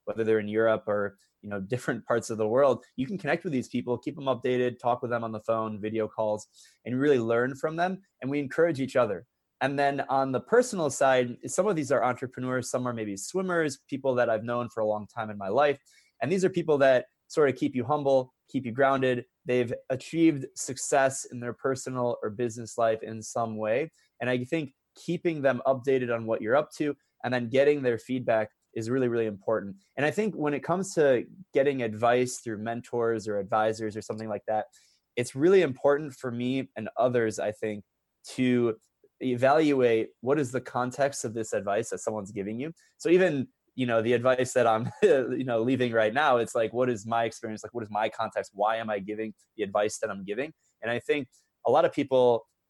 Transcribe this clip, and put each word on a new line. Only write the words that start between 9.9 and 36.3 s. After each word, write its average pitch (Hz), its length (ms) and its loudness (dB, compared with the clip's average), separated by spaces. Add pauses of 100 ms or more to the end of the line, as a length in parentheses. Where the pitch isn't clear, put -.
on 135 240 0
the 123 80 -2
personal 214 500 2
side, 127 460 2 (100)
some 180 200 0
of 160 100 2
these 139 160 -2
are 120 100 4
entrepreneurs, 127 680 -2
some 123 180 -4
are 123 60 -4
maybe 107 220 -6
swimmers, 170 640 -2 (100)
people 135 260 -2
that 120 160 2
I've 110 140 0
known 120 240 -4
for - 120 -8
a 107 60 0
long 104 200 -2
time 110 240 -8
in 104 60 -10
my 98 120 -8
life. 139 300 2 (440)
And 131 100 -2
these 190 120 2
are 185 60 2
people 160 280 0
that 135 280 4 (220)
sort 151 220 4
of 131 60 -4
keep 147 180 -2
you 123 100 -2
humble, 135 480 2 (160)
keep 127 160 -4
you 117 80 -6
grounded. 131 520 2 (200)
They've 123 280 0 (180)
achieved 143 560 2 (100)
success 135 720 0
in 123 100 -12
their 120 120 -6
personal 127 680 -2
or 110 80 -4
business 113 480 -6
life 113 240 2
in 110 200 -10
some 110 340 -6
way. 113 340 -2 (300)
And 123 100 -2
I 127 140 0
think 151 280 -4 (240)
keeping 170 460 -4
them 131 240 2
updated 127 480 2
on 113 120 -4
what 110 160 -2
you're 110 140 2
up 151 220 0
to 147 180 -2 (260)
and 120 100 -2
then 120 160 -2
getting 139 340 4
their 120 160 0
feedback 117 520 -2 (240)
is 113 140 -6
really, 127 200 2
really 117 180 0
important. 101 500 -4 (200)
And 139 100 0
I 151 40 2
think 202 240 -2
when 147 200 -2
it 131 80 -6
comes 185 320 -4
to 135 300 4 (280)
getting 135 300 2
advice 120 560 0
through 107 200 -8
mentors 117 720 -4
or 104 100 -4
advisors 110 580 -2
or 107 60 -8
something 110 260 -8
like 104 200 -8
that, 107 180 -2 (500)
it's 123 180 -4
really 180 280 6
important 143 520 0
for - 160 -8